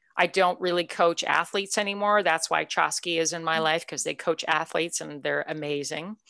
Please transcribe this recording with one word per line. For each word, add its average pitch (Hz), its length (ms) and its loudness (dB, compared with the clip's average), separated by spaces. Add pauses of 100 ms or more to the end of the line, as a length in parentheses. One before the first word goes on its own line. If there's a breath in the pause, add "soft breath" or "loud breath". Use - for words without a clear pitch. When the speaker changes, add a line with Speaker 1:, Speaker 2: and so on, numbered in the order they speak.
(160)
Speaker 1:
I 180 100 4
don't 180 340 2
really 175 260 2
coach 170 380 2
athletes 170 540 0
anymore. 208 440 2
That's 165 260 2
why 156 160 2
Chosky 165 540 0
is 160 140 0
in 170 120 -6
my 160 140 0
Speaker 2:
Mm. 160 60 2
Speaker 1:
life, 160 220 0
'cause - 180 -8
they 156 100 -4
coach - 320 -2
athletes 165 540 -2
and 147 220 -10
they're 147 260 -2
amazing. 151 680 -6 (100 loud breath)